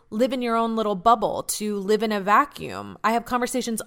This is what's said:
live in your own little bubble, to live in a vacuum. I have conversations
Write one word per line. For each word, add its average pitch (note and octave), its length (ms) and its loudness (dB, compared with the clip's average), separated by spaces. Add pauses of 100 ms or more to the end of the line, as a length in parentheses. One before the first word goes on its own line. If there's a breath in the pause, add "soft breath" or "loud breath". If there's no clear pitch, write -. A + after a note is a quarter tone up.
live A3 220 0
in C4 100 -4
your A#3 140 0
own A3+ 200 0
little G#3+ 200 0
bubble, G#3 480 2
to G#3 360 -4
live G3 220 2
in A3 120 0
a G#3 80 0
vacuum. D#3+ 840 0
I G#3+ 80 2
have A#3 140 0
conversations A#3+ 600 -2